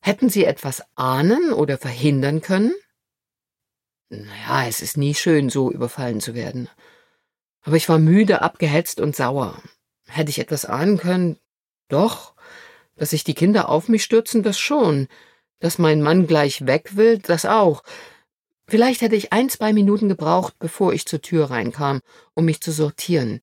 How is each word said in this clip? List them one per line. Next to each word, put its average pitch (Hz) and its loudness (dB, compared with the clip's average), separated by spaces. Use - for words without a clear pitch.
Hätten 202 0
Sie 190 2
etwas - -4
ahnen 175 2
oder 143 -2
verhindern 139 -2
können? 208 0
Naja, 107 -6
es - -6
ist - -8
nie 143 0
schön, 147 2
so 131 0
überfallen 120 -6
zu 113 -10
werden. 120 -10
Aber 151 0
ich 156 2
war 160 6
müde, 185 4
abgehetzt - -2
und 143 -2
sauer. 127 -4
Hätte 151 -4
ich - -6
etwas - -6
ahnen 175 0
können? 180 -2
Doch. 180 -2
Dass - -6
sich 156 -4
die 151 -2
Kinder 196 2
auf 151 0
mich 220 2
stürzen, 226 0
das 202 -2
schon. 170 0
Dass 170 -4
mein 156 4
Mann 170 4
gleich 147 0
weg 151 -2
will, 226 4
das 175 -2
auch. 190 2
Vielleicht 233 2
hätte 220 2
ich - -4
ein, 254 0
zwei 214 -2
Minuten 208 2
gebraucht, 175 0
bevor 180 -2
ich - -4
zur 156 -6
Tür 151 -2
reinkam, 127 -2
um 165 0
mich 160 0
zu 165 -8
sortieren. 151 -2